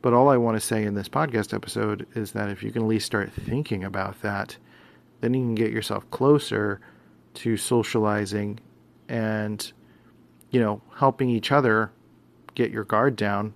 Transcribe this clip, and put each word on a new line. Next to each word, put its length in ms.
But 140
all 140
I 80
want 200
to 100
say 180
in 100
this 140
podcast 440
episode 640
is 180
that 160
if 140
you 80
can 120
at 60
least 180
start 260
thinking 520
about 380
that, 340
then 140
you 80
can 120
get 180
yourself 380
closer 680
to 220
socializing 1040
and, 640
you 100
know, 200
helping 320
each 240
other 380
get 160
your 140
guard 320
down 400